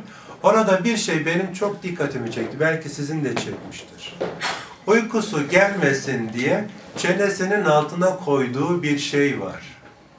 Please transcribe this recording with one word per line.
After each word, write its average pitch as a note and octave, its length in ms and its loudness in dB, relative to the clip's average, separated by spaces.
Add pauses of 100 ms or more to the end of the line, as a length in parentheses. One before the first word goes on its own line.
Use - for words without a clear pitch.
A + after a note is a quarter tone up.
(420)
Orada F#3+ 420 4
bir A3+ 120 2
şey D#3 300 -2
benim F3+ 260 0
çok G3+ 300 -4
dikkatimi D3+ 500 -4
çekti. A#2+ 280 -6
Belki D#3+ 280 0
sizin D3 360 -4
de A#2+ 100 -2
çekmiştir. - 840 -10 (680)
Uykusu G#3 640 2
gelmesin C#3 840 2
diye D#3 320 0 (320)
çenesinin F#3+ 680 2
altına E3 520 4
koyduğu C#3+ 680 0
bir D3 160 2
şey C#3 420 0
var. F#2 220 -8 (560)